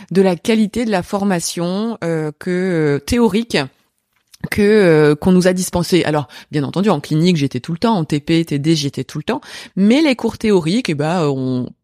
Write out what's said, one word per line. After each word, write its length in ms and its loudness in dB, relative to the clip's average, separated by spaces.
de 100 2
la 140 4
qualité 500 0
de 60 -4
la 140 -2
formation, 1000 -4
euh, 380 -4
que, 100 -6
euh, 480 0
théorique 580 0
que, 120 0
euh, 520 6
qu'on 160 0
nous 160 4
a 60 2
dispensée. 500 -2
Alors, 240 -2
bien 140 -2
entendu, 260 0
en 100 2
clinique, 360 2
j'étais 240 -2
tout 120 -8
le 60 -8
temps, 180 0
en 80 -2
T 140 -2
P, 260 0
T 140 -4
D, 160 0
j'y 140 -2
étais 160 -8
tout 140 -12
le 60 -10
temps, 160 -4
mais 260 4
les 140 2
cours 200 -6
théoriques, 520 0
eh 60 0
ben, 340 -2
on, 400 -4